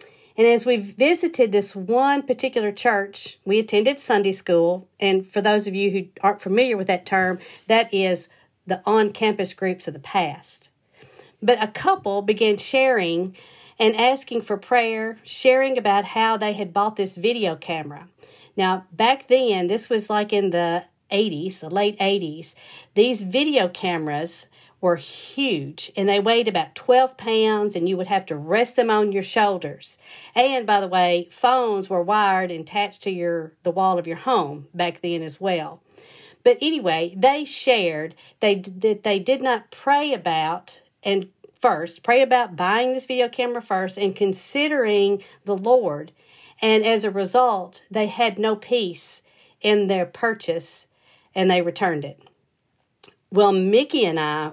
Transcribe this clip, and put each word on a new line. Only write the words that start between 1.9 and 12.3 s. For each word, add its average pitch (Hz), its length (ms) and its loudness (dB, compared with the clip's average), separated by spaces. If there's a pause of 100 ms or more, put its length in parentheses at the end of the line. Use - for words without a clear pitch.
particular 240 480 -2
church, 202 760 -4
we 202 140 2
attended 220 400 0
Sunday 202 320 0
school. 175 560 0 (120)
And 190 320 0
for 202 100 -2
those 208 260 2
of 185 80 -8
you 196 160 0
who 185 140 -4 (160)
aren't 202 200 0
familiar 226 340 0
with 190 120 -4
that 180 180 -2
term, 185 320 0 (300)
that 226 260 2
is 185 360 -2 (360)
the 185 180 -4
on-campus 208 680 0
groups 185 340 -6
of 151 60 -8
the 139 60 -16
past. - 720 -6 (680)
But 220 220 2
a 214 60 0
couple 214 560 -2
began 208 340 2